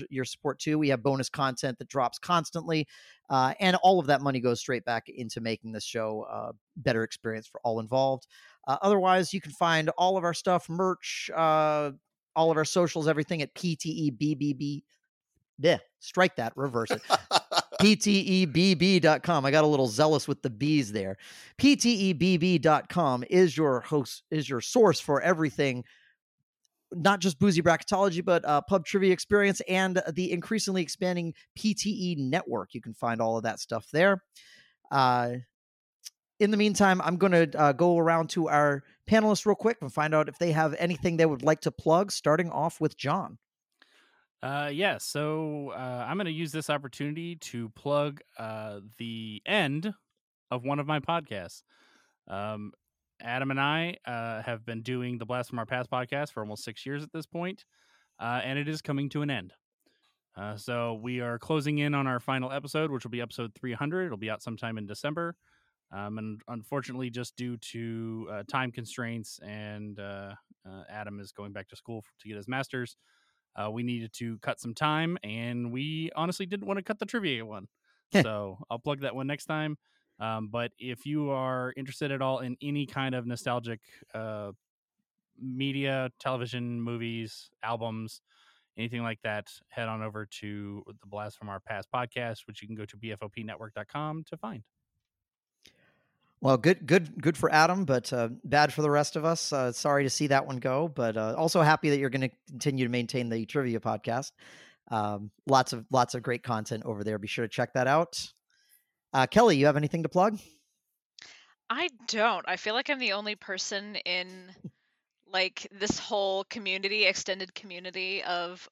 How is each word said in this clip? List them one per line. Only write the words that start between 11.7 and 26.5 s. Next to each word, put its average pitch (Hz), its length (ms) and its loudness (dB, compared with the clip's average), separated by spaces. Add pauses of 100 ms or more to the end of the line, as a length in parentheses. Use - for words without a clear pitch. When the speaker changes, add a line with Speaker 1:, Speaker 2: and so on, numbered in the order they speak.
Speaker 1:
all 165 160 4
of 156 60 2
our 156 80 4
socials, 160 440 2
everything 156 340 0
at - 120 -8
P 170 220 -2
T - 140 -6
E 156 200 -2
B 147 240 0
B 143 200 -2
B. 143 300 -6 (720)
Yeah, 151 180 4 (220)
strike - 380 2
that, 113 200 -4
reverse 120 340 -2
it. - 120 -2 (380)
Speaker 2:
<laughs> - 420 -2
Speaker 1:
P 214 120 10
T 202 260 4
E 185 260 4
B 175 280 6
B 180 260 6
dot 151 220 6
com. 156 220 2
I 139 60 2
got 151 140 8
a - 20 8
little 135 220 4
zealous 143 380 4
with 143 140 -2
the 139 80 -2
B's 127 440 2
there. 98 260 -4 (400)
P 277 180 8
T 240 160 4
E 196 220 4
B 175 240 4
B 180 180 4
dot 151 320 4
com 131 400 2
is 180 260 6
your 139 260 2
host, - 500 -4
is 156 180 -2
your 123 140 -4
source 208 360 6
for 139 220 0
everything, 151 640 2 (1080)